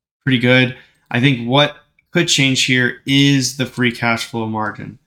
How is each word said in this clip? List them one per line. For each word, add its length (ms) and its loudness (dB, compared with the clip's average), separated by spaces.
pretty 140 2
good. 400 2
I 100 0
think 260 0
what 300 0
could 160 0
change 380 0
here 400 0
is 540 2
the 80 -4
free 260 -2
cash 320 -2
flow 220 -8
margin. 600 -8